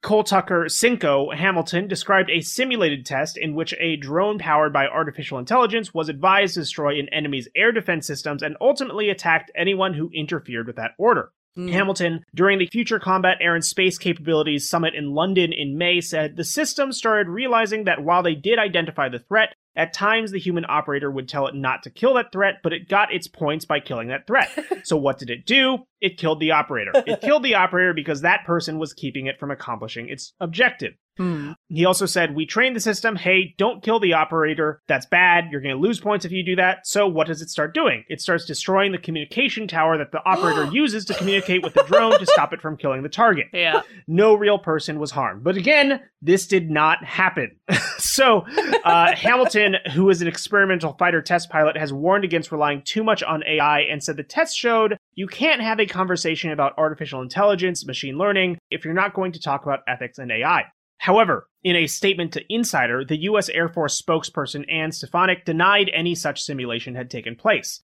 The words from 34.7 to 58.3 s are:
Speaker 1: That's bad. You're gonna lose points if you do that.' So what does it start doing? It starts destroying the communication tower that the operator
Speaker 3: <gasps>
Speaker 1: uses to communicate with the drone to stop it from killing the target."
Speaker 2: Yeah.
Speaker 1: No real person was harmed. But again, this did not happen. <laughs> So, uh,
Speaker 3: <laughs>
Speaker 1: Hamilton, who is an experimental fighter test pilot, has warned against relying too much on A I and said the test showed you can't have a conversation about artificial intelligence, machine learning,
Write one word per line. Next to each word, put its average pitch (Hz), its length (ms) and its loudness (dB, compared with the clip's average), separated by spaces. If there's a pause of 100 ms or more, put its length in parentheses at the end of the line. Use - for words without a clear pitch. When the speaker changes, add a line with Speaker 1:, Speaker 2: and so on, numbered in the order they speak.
Speaker 1:
That's 135 180 0
bad. 175 460 4
You're 143 100 -6
gonna 135 140 -4
lose 190 240 0
points 208 260 -2
if 170 60 -6
you 185 120 -4
do 180 120 0
that.' 185 320 0
So 202 200 2
what 160 200 0
does 165 160 -6
it - 60 -16
start 160 260 -4
doing? 202 340 2
It - 120 -10
starts 170 240 -2
destroying 196 460 0
the 180 60 -6
communication 180 680 -4
tower 165 320 2
that 143 120 -6
the 156 140 -6
operator 175 400 2
Speaker 3:
<gasps> 143 80 -6
Speaker 1:
uses 220 320 0
to 202 80 -4
communicate 185 500 0
with - 120 -4
the 523 80 6
drone 554 340 4
to 185 80 2
stop 554 280 4
it 160 80 -12
from 156 160 -8
killing 135 260 -2
the 135 60 -8
target." 208 440 2
Speaker 2:
Yeah. 170 280 2 (260)
Speaker 1:
No 202 260 6
real 208 240 4
person 156 420 -2
was 147 120 -6
harmed. 113 320 -4
But 185 140 0
again, 277 420 4 (240)
this 185 240 2
did 175 240 0
not 156 340 4
happen. 180 460 0 (180)
<laughs> 180 80 2 (260)
So, 233 400 4 (400)
uh, 170 320 6
Speaker 3:
<laughs> - 0 -
Speaker 1:
Hamilton, 208 600 2 (180)
who 190 160 6
is 175 140 4
an 170 40 0
experimental 175 720 0
fighter 170 240 2
test 175 300 -2
pilot, 156 260 2
has 151 160 -4
warned 185 320 2
against 165 260 -2
relying 147 300 0
too - 220 -4
much 220 200 2
on 156 240 -2
A 156 120 2
I 147 220 4
and 147 220 -2
said 151 140 -6
the 147 60 -10
test - 340 -2
showed 220 400 2 (160)
you 190 140 -8
can't 285 340 0
have 220 180 -2
a 214 60 4
conversation 175 680 -2
about 147 280 0
artificial 151 420 -2
intelligence, 185 640 0
machine 135 320 -8
learning, 185 400 0 (140)